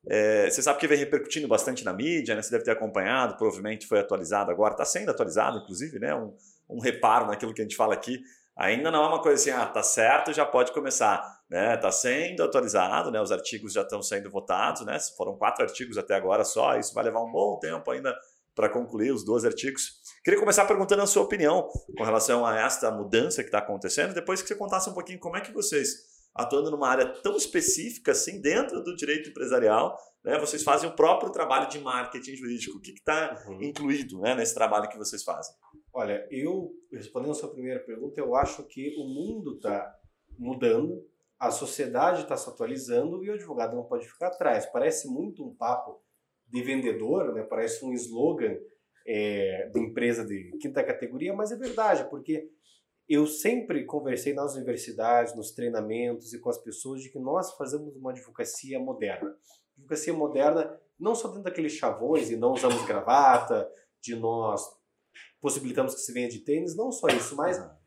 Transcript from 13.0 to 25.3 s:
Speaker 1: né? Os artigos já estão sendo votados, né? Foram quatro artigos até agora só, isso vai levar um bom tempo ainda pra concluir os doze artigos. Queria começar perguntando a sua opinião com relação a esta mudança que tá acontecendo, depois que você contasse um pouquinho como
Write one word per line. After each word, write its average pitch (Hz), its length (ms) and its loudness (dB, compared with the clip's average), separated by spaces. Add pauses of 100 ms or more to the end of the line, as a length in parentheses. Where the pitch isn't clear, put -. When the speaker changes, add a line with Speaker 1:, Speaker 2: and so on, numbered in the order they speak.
Speaker 1:
né? 110 120 0
Os 98 100 0
artigos 104 400 -4
já 98 120 0
estão 104 180 -4
sendo 101 280 -4
votados, 98 560 0
né? 104 120 -4 (180)
Foram 98 220 -4
quatro 120 260 2
artigos 117 340 -4
até 92 160 -2
agora 98 300 2
só, 127 340 2
isso - 160 -4
vai 113 120 -2
levar 113 180 0
um 113 80 -6
bom 208 260 2
tempo - 320 -6
ainda 131 240 -2 (400)
pra 110 140 2
concluir 117 460 0
os 107 100 -2
doze 110 240 2
artigos. - 540 -4 (240)
Queria 202 120 6
começar 202 280 6
perguntando 196 360 4
a 196 60 4
sua 196 160 4
opinião 160 460 4 (280)
com 113 60 -2
relação 113 420 4
a 110 140 2
esta 120 320 2
mudança 107 540 2
que - 40 -16
tá 104 100 4
acontecendo, 104 540 -2
depois 185 280 -2
que - 80 -10
você 214 60 -2
contasse 196 340 -2
um 180 40 -10
pouquinho 185 260 -10
como 175 180 -6